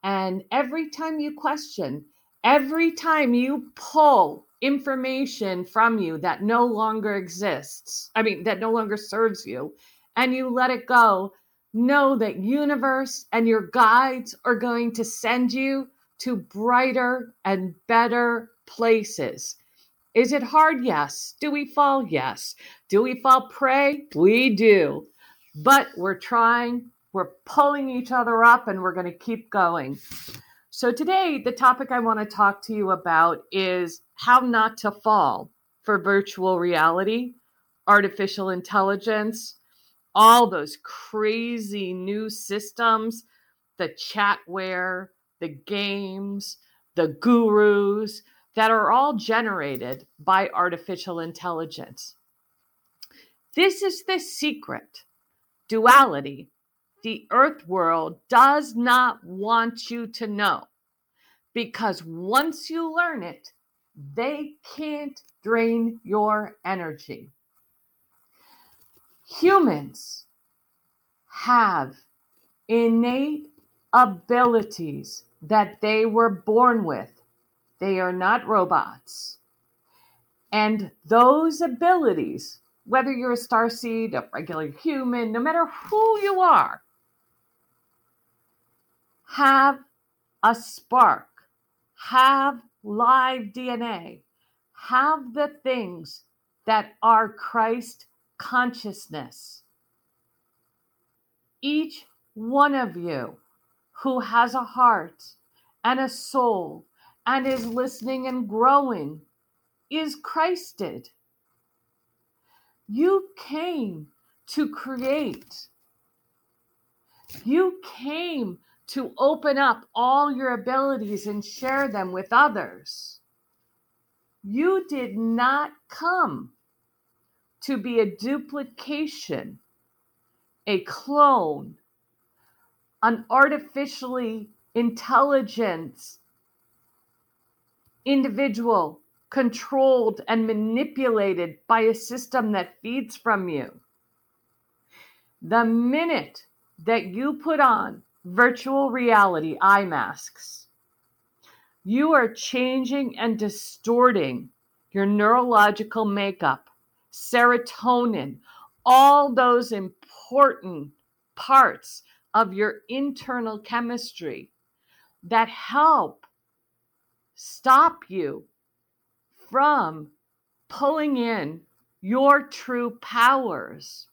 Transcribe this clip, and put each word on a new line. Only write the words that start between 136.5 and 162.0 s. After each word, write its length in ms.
individual 960
controlled 960
and 200
manipulated 1080
by 140
a 120
system 580
that 300
feeds 340
from 340
you. 220
The 200
minute 840
that 220
you 280
put 260
on 420
virtual 640
reality 720
eye 240
masks, 800
you 300
are 140
changing 920
and 180
distorting 1120
your 140
neurological 1000
makeup, 640
serotonin, 1200
all 500
those 380
important 1160
parts 640